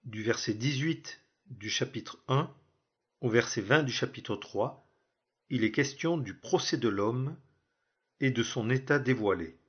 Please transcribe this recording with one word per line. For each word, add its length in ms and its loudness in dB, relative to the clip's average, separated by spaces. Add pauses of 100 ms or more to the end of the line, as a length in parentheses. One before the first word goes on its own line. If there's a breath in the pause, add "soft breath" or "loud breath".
Du 180 -10
verset 320 0
dix-huit 680 -2 (260)
du 220 -12
chapitre 580 -4
un 260 0 (680)
au 80 0
verset 320 2
vingt 200 4
du 100 -2
chapitre 440 -4
trois, 520 -4 (600)
il 140 0
est 80 2
question 460 0
du 180 -6
procès 420 0
de 120 2
l'homme 460 0 (840)
et 100 2
de 140 2
son 260 -2
état 300 2
dévoilé. 580 0 (120)